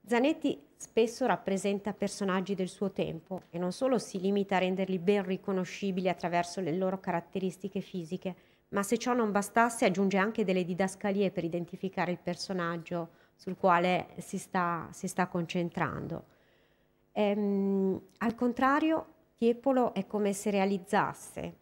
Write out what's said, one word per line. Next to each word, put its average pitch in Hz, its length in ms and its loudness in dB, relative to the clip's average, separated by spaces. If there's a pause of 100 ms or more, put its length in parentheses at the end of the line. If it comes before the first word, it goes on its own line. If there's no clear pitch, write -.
Zanetti 269 540 2 (160)
spesso 233 500 0
rappresenta 196 680 0
personaggi 196 600 -2
del 180 140 -2
suo 196 240 -4
tempo 165 580 -6
e 170 80 -8
non 180 140 -2
solo 262 260 0
si - 220 -6
limita 196 340 0
a 185 60 4
renderli 185 400 0
ben 196 240 2
riconoscibili 185 840 -2
attraverso 175 520 -2
le 170 160 -2
loro 185 240 -2
caratteristiche 185 800 -4
fisiche, 180 560 -8 (360)
ma 202 100 0
se 220 160 0
ciò 247 140 0
non 226 180 2
bastasse 226 540 2
aggiunge 196 320 4
anche 214 280 2
delle 185 200 2
didascalie 190 680 0
per 170 140 -4
identificare 175 680 -4
il 175 80 -2
personaggio 170 920 -4 (280)
sul 185 200 -8
quale 180 520 4 (100)
si 185 200 -8
sta, 170 540 -2
si 185 160 -8
sta 180 180 0
concentrando. 165 1000 -4 (880)
Ehm, 202 880 2 (180)
al 226 160 0
contrario, 269 720 2 (300)
Tiepolo 240 560 2
è 196 140 -4
come 208 260 0
se 202 180 -2
realizzasse 185 1120 0